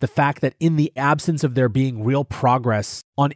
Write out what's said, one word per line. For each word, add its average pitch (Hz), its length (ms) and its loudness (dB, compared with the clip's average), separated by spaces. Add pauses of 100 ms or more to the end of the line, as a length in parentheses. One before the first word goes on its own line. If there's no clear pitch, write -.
the 127 60 0
fact 143 360 -2
that 139 180 -2
in 160 160 2
the 147 180 0
absence 147 480 0
of 131 120 -2
there 127 160 2
being 123 340 -2
real 135 200 0
progress 120 800 0 (140)
on 143 200 2